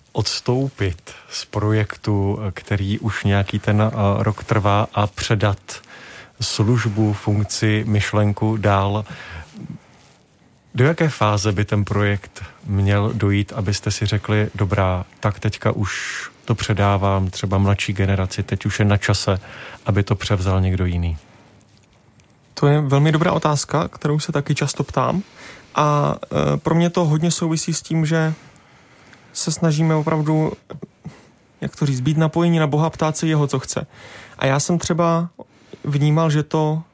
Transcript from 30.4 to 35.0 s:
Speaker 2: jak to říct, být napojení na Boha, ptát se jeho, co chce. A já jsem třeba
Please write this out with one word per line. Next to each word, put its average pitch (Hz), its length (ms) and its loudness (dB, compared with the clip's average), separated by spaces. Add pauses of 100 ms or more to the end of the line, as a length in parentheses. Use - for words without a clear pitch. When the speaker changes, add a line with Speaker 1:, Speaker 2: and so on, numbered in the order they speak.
Speaker 2:
jak 160 140 -6
to 160 100 -2
říct, 135 140 0
být 147 180 0
napojení 165 420 2
na 156 80 2
Boha, 151 220 2
ptát 156 280 -2
se 165 100 0
jeho, 151 200 2
co 135 120 -2
chce. - 280 -6 (520)
A - 60 0
já 135 140 2
jsem 175 200 0
třeba 170 500 0 (540)